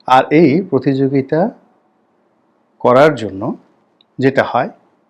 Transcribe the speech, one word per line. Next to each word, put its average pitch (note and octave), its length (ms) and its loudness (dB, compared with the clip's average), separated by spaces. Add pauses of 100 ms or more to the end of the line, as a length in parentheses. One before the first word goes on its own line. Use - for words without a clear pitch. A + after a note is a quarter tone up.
আর C3 240 2
এই D#3 320 2
প্রতিযোগিতা C#3 880 -2 (1300)
করার C3+ 360 4
জন্য G#2+ 400 -8 (640)
যেটা C3 260 0
হয় B2+ 260 -4 (400)